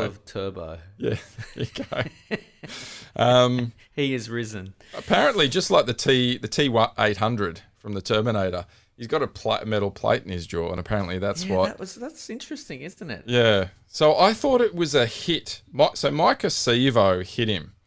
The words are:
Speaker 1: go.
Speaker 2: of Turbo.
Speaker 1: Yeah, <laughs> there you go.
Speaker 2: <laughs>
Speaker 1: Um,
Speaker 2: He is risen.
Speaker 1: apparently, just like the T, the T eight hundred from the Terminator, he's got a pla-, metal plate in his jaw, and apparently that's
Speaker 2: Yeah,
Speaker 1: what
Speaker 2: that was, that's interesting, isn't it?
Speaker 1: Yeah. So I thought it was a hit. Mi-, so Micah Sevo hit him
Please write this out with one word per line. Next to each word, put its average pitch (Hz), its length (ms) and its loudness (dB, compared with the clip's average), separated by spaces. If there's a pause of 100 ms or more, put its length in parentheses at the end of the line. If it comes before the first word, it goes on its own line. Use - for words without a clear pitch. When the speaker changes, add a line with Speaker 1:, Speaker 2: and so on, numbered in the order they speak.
Speaker 1:
go. - 40 -2
Speaker 2:
of 101 200 -12
Turbo. 92 540 -10 (180)
Speaker 1:
Yeah, - 180 -2 (200)
<laughs> - 200 -16
there - 100 -6
you - 260 -10
go. - 460 -8
Speaker 2:
<laughs> - 100 -12 (680)
Speaker 1:
Um, 123 580 4 (220)
Speaker 2:
He 139 200 -2
is 110 140 -6
risen. 107 440 -8 (240)
Speaker 1:
apparently, 202 500 2
just 170 220 0
like 170 160 4
the 120 80 -2
T, 123 460 2
the 113 80 -8
T 139 260 0 (240)
eight 107 200 2
hundred 104 440 -2 (160)
from 107 160 -12
the 95 80 -6
Terminator, 101 640 0 (320)
he's 120 100 -14
got 147 140 0
a - 60 -2
pla-, - 380 -4
metal 104 260 0
plate 113 320 0
in - 80 -14
his 87 160 -8
jaw, 85 240 -4
and 92 80 -6
apparently 92 400 -4
that's 101 260 -4
Speaker 2:
Yeah, 95 100 -2
Speaker 1:
what 92 120 4
Speaker 2:
that - 120 -6
was, 190 160 -12
that's 269 360 -14
interesting, 220 500 -12
isn't 165 300 -14
it? 92 160 -12
Speaker 1:
Yeah. 113 400 4 (200)
So - 300 4
I 196 160 6
thought 254 280 2
it 208 120 2
was 170 220 -2
a 123 100 6
hit. - 560 -4 (100)
Mi-, 143 220 4
so - 160 0
Micah 185 380 2
Sevo 117 760 2
hit 110 260 -4
him 85 240 -6 (140)